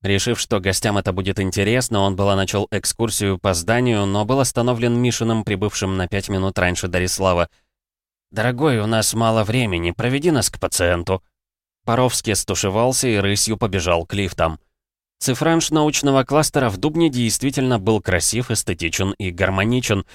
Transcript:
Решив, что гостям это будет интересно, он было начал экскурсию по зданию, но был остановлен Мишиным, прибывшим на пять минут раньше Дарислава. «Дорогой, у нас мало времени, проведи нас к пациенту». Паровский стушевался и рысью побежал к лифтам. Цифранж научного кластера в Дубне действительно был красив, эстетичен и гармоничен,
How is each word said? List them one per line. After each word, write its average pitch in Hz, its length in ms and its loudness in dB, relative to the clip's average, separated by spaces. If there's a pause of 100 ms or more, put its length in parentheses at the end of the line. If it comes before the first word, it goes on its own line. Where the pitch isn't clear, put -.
Решив, 98 360 0
что - 220 -2
гостям 98 380 0
это 98 160 0
будет 95 260 -2
интересно, 101 640 0
он 98 160 0
было 98 180 2
начал 98 340 0
экскурсию 101 680 -2
по 98 140 0
зданию, 107 520 0
но 101 200 0
был 131 160 0
остановлен 120 520 0
Мишиным, 113 520 0
прибывшим 98 500 -2
на 90 140 -2
пять 98 180 -4
минут 95 320 -2
раньше 90 300 -2
Дарислава. 90 580 0 (840)
«Дорогой, 123 500 0
у 104 80 0
нас 110 260 0
мало 113 320 2
времени, 95 460 0
проведи 131 380 0
нас 147 200 2
к - 100 -14
пациенту». 87 640 0 (600)
Паровский 117 500 0
стушевался 110 720 0
и 113 80 2
рысью 101 400 0
побежал 90 500 0
к - 80 -10
лифтам. 82 460 -2 (600)
Цифранж 160 520 0
научного 147 520 2
кластера 143 460 2
в 98 80 -6
Дубне 156 320 2
действительно 127 680 0
был 107 220 2
красив, 104 500 0
эстетичен 95 640 -2
и 95 180 -6
гармоничен, 95 840 0